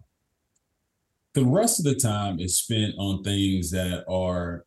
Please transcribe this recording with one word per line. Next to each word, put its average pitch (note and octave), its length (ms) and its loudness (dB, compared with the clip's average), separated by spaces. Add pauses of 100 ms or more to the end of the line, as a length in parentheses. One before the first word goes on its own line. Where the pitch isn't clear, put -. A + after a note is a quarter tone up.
(1300)
The C3+ 100 4
rest C#3 340 4
of F3+ 60 0
the C#3+ 120 2
time G#2 440 0
is F2+ 160 -2
spent G#2+ 400 0
on G2 260 -2
things G2 500 0
that F2+ 360 -2
are F2+ 580 -4